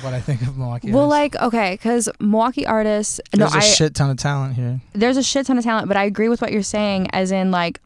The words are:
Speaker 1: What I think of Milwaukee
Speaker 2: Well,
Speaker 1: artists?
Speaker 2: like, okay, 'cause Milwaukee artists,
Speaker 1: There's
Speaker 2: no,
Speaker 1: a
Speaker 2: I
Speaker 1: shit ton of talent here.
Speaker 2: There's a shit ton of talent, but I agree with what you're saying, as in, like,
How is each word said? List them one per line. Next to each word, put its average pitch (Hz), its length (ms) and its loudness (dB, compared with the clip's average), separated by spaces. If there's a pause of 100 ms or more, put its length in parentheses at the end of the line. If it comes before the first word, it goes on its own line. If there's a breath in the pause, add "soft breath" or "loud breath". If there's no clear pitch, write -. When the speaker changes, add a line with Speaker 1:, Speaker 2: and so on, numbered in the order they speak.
Speaker 1:
What 127 140 -6
I 127 60 -4
think 123 220 -2
of 135 160 -4
Milwaukee 123 320 -6
Speaker 2:
Well, 285 220 4
Speaker 1:
artists? 294 280 0
Speaker 2:
like, - 60 0
okay, 214 300 0
'cause 233 320 0 (100)
Milwaukee 226 480 0
artists, 214 540 0 (120)
Speaker 1:
There's 208 200 4
Speaker 2:
no, - 40 2
Speaker 1:
a 190 40 4
Speaker 2:
I 208 40 4
Speaker 1:
shit 165 300 4
ton 139 160 0
of 131 60 -2
talent 135 380 -4
here. 123 260 -4 (140)
Speaker 2:
There's 240 220 2
a 269 60 2
shit 269 240 0
ton 262 120 2
of 233 60 -2
talent, 220 220 0
but 196 100 2
I 196 80 2
agree 214 240 0
with 233 120 0
what 233 100 -2
you're 208 140 0
saying, 202 480 -2
as 185 180 0
in, 190 220 0
like, 175 340 -2